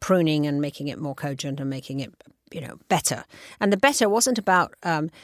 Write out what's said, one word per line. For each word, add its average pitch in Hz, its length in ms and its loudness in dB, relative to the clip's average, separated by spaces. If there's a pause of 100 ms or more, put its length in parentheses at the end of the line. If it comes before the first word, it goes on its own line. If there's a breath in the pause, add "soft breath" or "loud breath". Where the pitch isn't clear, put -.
pruning 156 440 2
and 143 160 -2
making 143 280 -6
it 139 100 -8
more 143 160 -8
cogent 139 460 -6
and 135 100 -4
making 135 300 -8
it 127 120 -8 (400)
you 170 80 -10
know, - 180 -12 (100)
better. 143 360 0 (360 loud breath)
And 202 120 4
the 202 40 4
better 214 320 4
wasn't 233 300 2
about, 185 440 2
um, 160 280 -2 (140 soft breath)